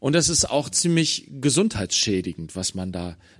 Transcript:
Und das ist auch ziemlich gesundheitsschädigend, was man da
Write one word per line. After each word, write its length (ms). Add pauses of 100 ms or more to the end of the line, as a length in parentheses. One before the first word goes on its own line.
Und 100
das 160
ist 220
auch 200
ziemlich 600
gesundheitsschädigend, 1300
was 180
man 160
da 240 (240)